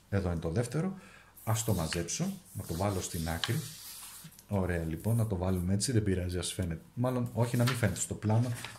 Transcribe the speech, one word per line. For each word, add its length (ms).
Εδώ 220
είναι 100
το 100
δεύτερο, 440
ας 200
το 100
μαζέψω, 580
να 120
το 100
βάλω 260
στην 280
άκρη. 320
Ωραία, 360
λοιπόν, 320
να 100
το 100
βάλουμε 380
έτσι, 180
δεν 100
πειράζει, 360
ας 140
φαίνεται. 300
Μάλλον, 380
όχι, 240
να 80
μην 100
φαίνεται 260
στο 140
πλάνο, 380